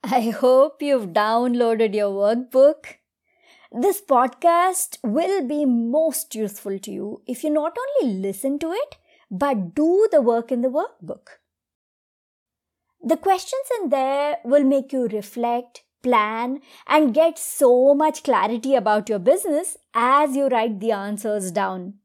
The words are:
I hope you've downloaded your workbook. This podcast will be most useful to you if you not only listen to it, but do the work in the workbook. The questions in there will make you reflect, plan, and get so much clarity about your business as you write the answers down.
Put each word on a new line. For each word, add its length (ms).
I 260
hope 520
you've 280
downloaded 840
your 180
workbook. 840
This 300
podcast 1000
will 420
be 200
most 680
useful 460
to 120
you 360
if 160
you 60
not 280
only 360
listen 460
to 120
it, 240
but 460
do 340
the 120
work 320
in 80
the 80
workbook. 680
The 140
questions 500
in 100
there 560
will 180
make 300
you 140
reflect, 760
plan, 600
and 260
get 240
so 560
much 300
clarity 520
about 340
your 100
business 560
as 400
you 140
write 320
the 140
answers 580
down. 540